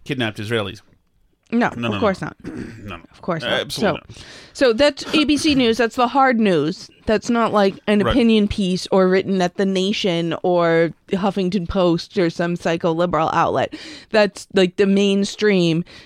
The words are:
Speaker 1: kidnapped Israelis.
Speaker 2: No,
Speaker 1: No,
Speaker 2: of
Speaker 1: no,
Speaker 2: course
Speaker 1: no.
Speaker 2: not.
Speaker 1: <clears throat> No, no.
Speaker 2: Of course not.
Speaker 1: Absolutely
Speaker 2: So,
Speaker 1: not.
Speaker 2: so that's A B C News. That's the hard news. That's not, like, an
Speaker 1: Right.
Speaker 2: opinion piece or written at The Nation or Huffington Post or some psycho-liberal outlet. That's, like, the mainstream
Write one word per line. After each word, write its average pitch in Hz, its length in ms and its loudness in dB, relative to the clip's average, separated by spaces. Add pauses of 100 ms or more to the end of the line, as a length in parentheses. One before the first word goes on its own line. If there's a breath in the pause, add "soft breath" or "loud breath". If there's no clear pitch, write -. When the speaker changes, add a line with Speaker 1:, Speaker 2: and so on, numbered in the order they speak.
Speaker 1:
kidnapped 120 340 -6
Israelis. 107 420 -6 (720)
Speaker 2:
No, 233 260 0
Speaker 1:
No, 233 120 -6
Speaker 2:
of 214 60 -2
Speaker 1:
no, 196 60 -6
Speaker 2:
course 196 200 -2
Speaker 1:
no. 156 80 -8
Speaker 2:
not. - 160 -14
Speaker 1:
<clears throat> - 340 -14 (100)
No, 90 80 -12
no. 82 140 -20
Speaker 2:
Of - 120 -20
course 165 200 -6
not. 113 100 -6
Speaker 1:
Absolutely 143 480 -4
Speaker 2:
So, - 140 -20
Speaker 1:
not. - 100 -20 (300 loud breath)
Speaker 2:
so 254 180 2
that's 285 420 0
A 311 100 4
B 285 120 2
C 294 180 0
News. 233 240 2
That's 233 180 0
the 240 120 2
hard 262 320 2
news. 175 500 0 (140)
That's 214 260 0
not, 233 220 0
like, 196 220 2 (120)
an 208 140 2
Speaker 1:
Right. - 120 2
Speaker 2:
opinion 220 360 4
piece 185 420 -4
or 190 180 4
written 190 340 0
at 180 140 -2
The 202 100 -2
Nation 185 760 -2
or 170 480 2 (180)
Huffington 185 600 -2
Post 175 500 0
or 175 120 2
some 175 260 -4
psycho-liberal 165 760 -2
outlet. 127 420 0 (360 loud breath)
That's, 208 440 0
like, 185 220 2
the 202 100 2
mainstream 196 1000 2 (220 loud breath)